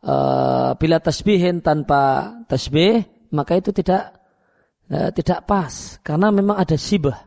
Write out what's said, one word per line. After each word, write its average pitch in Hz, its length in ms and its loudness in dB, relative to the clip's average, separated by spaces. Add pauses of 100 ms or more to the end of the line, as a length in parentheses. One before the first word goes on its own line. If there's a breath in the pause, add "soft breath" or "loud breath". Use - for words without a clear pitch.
eh, 131 680 0 (100)
bila 160 180 2
tasbihin 175 600 0
tanpa 139 720 0 (160)
tasbih, 170 560 2 (320)
maka 170 240 0
itu 196 100 -6
tidak, 190 460 -2 (720)
eh, - 240 -2
tidak - 320 -2
pas, - 560 -4
karena 185 320 0
memang 202 240 2
ada 175 180 0
syibah 147 520 -2